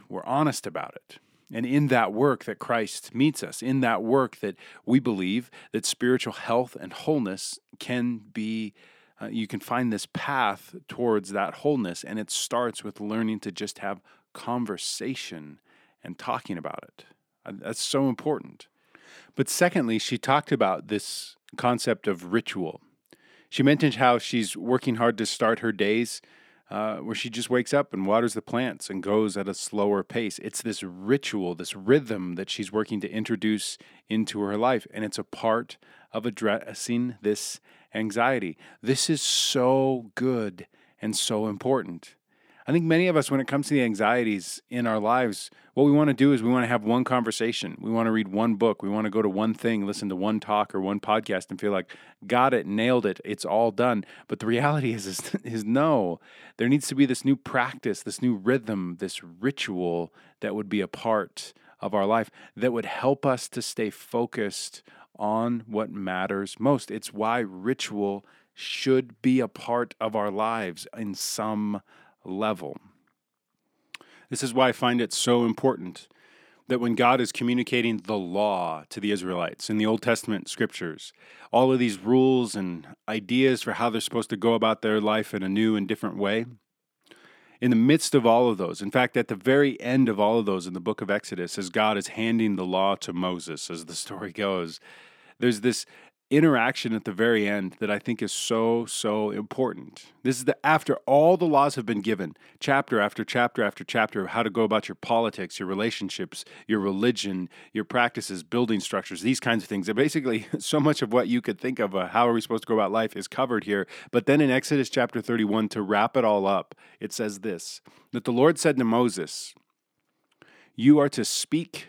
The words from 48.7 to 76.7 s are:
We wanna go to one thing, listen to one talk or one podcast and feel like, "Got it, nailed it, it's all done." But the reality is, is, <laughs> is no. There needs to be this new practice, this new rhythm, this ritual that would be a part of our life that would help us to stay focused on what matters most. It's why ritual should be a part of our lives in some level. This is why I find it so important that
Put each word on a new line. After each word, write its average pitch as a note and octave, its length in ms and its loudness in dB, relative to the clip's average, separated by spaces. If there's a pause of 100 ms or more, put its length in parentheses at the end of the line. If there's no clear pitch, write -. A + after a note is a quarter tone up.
We G2 60 -2
wanna G#2+ 200 -2
go G#2+ 140 0
to G#2 40 4
one G#2+ 280 0
thing, A2 320 -2
listen G2+ 220 -6
to F#2+ 60 -4
one G#2 240 0
talk G#2 360 -2
or G2 40 -2
one G2 200 -2
podcast G#2+ 500 -2
and F#2+ 100 -10
feel G#2 120 0
like, F#2 200 -2 (360)
"Got B2+ 260 4
it, A2+ 140 0
nailed A2 400 2
it, F#2 180 -2
it's G#2 180 -6
all G#2+ 280 2
done." A2+ 340 0 (220)
But - 100 -6
the G#2+ 80 -6
reality C3 480 2
is, G2 140 -8
is, - 280 -10
<laughs> - 80 -4
is A2 220 -4
no. A#2+ 540 2 (380)
There A#2 120 0
needs C#3+ 200 4
to D3 40 -4
be C#3 140 4
this B2 180 -2
new C3+ 100 4
practice, B2 680 -4
this - 180 -8
new B2 140 2
rhythm, G2+ 640 -2
this - 240 -8
ritual F2 920 -4 (280)
that G#2 120 -4
would G#2 160 -6
be G#2 120 0
a F2+ 60 -2
part - 680 -4 (240)
of G2+ 160 -4
our G2 100 2
life A2 240 0 (260)
that A#2+ 160 0
would A2+ 140 -4
help C#3 400 0
us B2+ 240 -2
to B2 140 -8
stay A2 260 -4
focused - 960 -6 (340)
on A2+ 480 -2
what A2 240 -4
matters G2 720 -4
most. C3 320 2
It's G#2+ 200 -10
why A2 280 0
ritual G2+ 880 -4 (260)
should - 680 -2
be B2+ 160 4
a A#2 80 0
part - 520 -4
of A2+ 160 -2
our G#2 140 0
lives G#2 640 -4
in G#2 200 -6
some G#2+ 640 -4 (440)
level. F#2 520 -4 (1500)
This B2 140 -6
is A#2+ 100 -2
why B2+ 140 6
I A#2+ 60 4
find B2 260 2
it A2+ 140 -2
so A#2+ 320 2
important A2 640 -2 (580)
that B2+ 120 -2